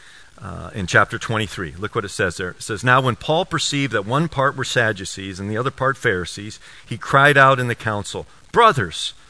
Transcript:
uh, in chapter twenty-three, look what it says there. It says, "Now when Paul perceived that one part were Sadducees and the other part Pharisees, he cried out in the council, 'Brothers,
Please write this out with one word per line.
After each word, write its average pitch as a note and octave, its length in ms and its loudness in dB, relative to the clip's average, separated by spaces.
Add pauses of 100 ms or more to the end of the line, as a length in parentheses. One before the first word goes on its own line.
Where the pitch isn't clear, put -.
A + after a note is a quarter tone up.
(420)
uh, E2+ 320 -12
in F#2 140 -6
chapter A2+ 280 4
twenty-three, G#2 640 -6
look G#2 160 -8
what A2 100 -2
it F#2+ 60 -12
says F#2 280 -2
there. F2+ 120 -6
It - 140 -16
says, G#2+ 180 -6
"Now B2+ 180 4
when B2+ 140 0
Paul D#3+ 300 -2
perceived C#3 480 -2
that G#2 120 0
one C#3 220 0
part D3 300 0
were C3 80 -4
Sadducees G2 720 -2
and G2 100 -6
the G#2+ 80 -4
other B2+ 140 -2
part C3 260 -2
Pharisees, G2+ 640 -4 (260)
he A#2 140 -8
cried C#3 380 4
out C3+ 240 8
in B2 80 -2
the A#2 80 -4
council, G#2 500 -6 (240)
'Brothers, C3+ 640 2 (160)